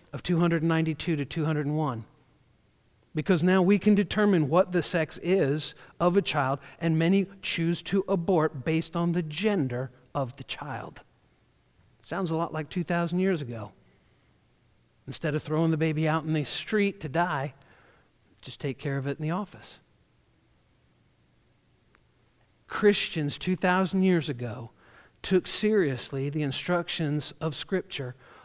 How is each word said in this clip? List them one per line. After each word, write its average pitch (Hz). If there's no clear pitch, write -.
of 139
two 180
hundred 165
ninety-two 160
to 143
two 151
hundred 151
one. 143
Because 160
now 185
we 196
can 214
determine 196
what 180
the 175
sex -
is 156
of 175
a 196
child, 139
and 160
many 180
choose 165
to 196
abort 165
based 160
on 170
the 170
gender 151
of 131
the -
child. -
Sounds 175
a 160
lot 165
like 156
two 180
thousand 175
years 185
ago. 117
Instead 143
of 151
throwing 160
the 160
baby 156
out 156
in 156
the 151
street 202
to 156
die, 143
just -
take 135
care 139
of 135
it 139
in 151
the 156
office. -
Christians 170
two 185
thousand 185
years 175
ago 120
took 185
seriously 143
the 151
instructions 151
of 160
Scripture, 135